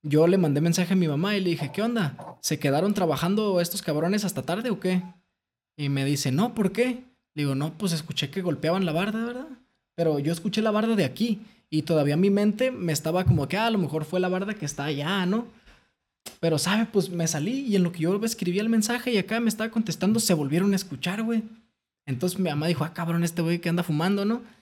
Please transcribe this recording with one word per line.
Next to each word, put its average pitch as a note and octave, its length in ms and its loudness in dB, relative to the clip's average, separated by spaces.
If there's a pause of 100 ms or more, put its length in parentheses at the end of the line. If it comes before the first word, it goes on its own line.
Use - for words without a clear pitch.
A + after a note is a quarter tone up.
Yo D3+ 240 6
le F#3+ 120 6
mandé D3 240 4
mensaje F3 320 2
a - 20 4
mi F3+ 120 4
mamá F3 280 0
y G3 40 2
le F3+ 100 0
dije, D#3 220 -2
"¿Qué G3+ 100 -2
onda? A3 340 0 (240)
¿Se D3+ 180 -2
quedaron D#3+ 360 2
trabajando F#3 680 2
estos E3+ 220 -2
cabrones E3+ 420 0
hasta E3+ 180 -4
tarde A3+ 280 -4
o G3 100 -2
qué?". F#3 220 2 (760)
Y C#3+ 140 -2
me C#3 160 0
dice, C#3 260 0
"No, G#3+ 220 2
¿por G3 180 0
qué?". A#3+ 320 -2 (300)
Le D3 80 -4
digo, C#3 120 0
"No, D3+ 200 -2
pues F#3+ 180 -2
escuché - 380 -6
que G3 120 -6
golpeaban F3 440 0
la D#3+ 60 -2
barda, G3+ 320 -2
¿verdad?". B3+ 240 -8 (460)
Pero D#3+ 240 0
yo C#3+ 140 0
escuché G#3 300 -2
la A3 80 2
barda A3 260 2
de F3+ 80 4
aquí G#3+ 380 -2 (260)
y D#3 140 0
todavía D#3 340 2
mi F#3+ 140 4
mente G#3 400 2
me F3+ 240 -4
estaba E3+ 320 -2
como D3 220 4
que, F#3+ 100 -2
"Ah, A3+ 80 0
a A#3 40 2
lo G#3+ 80 0
mejor D3+ 280 -2
fue F3+ 140 -2
la F3+ 100 0
barda G3 240 -4
que G#3 100 -10
está C#3+ 220 -6
allá, D#3 400 -2
¿no?". A3+ 200 0 (920)
Pero, D#3+ 180 0
¿sabe? G3+ 320 0
Pues F#3+ 200 0
me E3+ 160 -2
salí F3 400 -2
y G3+ 100 2
en F#3 60 6
lo F3 100 2
que F3 80 -10
yo F3+ 240 0
escribía G3 380 -2
el A3 80 0
mensaje A#3 420 0
y G#3+ 60 2
acá A3 220 -2
me A#3 100 2
estaba A3 200 -4
contestando, A3 500 0
se G3 140 2
volvieron D#3+ 380 2
a G3 40 2
escuchar, F#3 460 -6
güey. A3+ 200 0 (640)
Entonces F3 320 -2
mi F#3 120 0
mamá D3 160 -2
dijo, D#3+ 180 0
"Ah, E3+ 100 -6
cabrón, E3+ 300 0
este E3 180 -2
güey E3+ 180 0
que E3+ 80 -4
anda E3+ 140 2
fumando, F3+ 420 0
¿no?". A#3 180 0 (200)